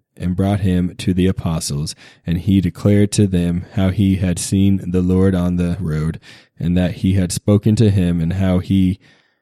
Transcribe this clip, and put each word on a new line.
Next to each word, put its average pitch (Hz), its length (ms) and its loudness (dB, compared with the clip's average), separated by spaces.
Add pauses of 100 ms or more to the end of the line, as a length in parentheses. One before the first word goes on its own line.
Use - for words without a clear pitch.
(200)
and 90 160 -4
brought 95 260 0
him 90 340 0
to - 180 -2
the 90 140 2
apostles, 80 640 -4 (320)
and 85 140 -2
he 95 200 2
declared 101 520 2
to 104 160 2
them 87 460 -2
how 95 160 0
he 95 260 2
had 90 240 -2
seen 98 500 0
the 90 140 0
Lord 92 320 2
on 90 220 -2
the 87 220 -2
road, 78 400 -4 (400)
and 87 160 -2
that 90 200 0
he 95 180 0
had 92 180 0
spoken 104 440 0
to 110 160 4
him, 87 280 0
and 82 140 -2
how 92 240 0
he 95 400 0 (440)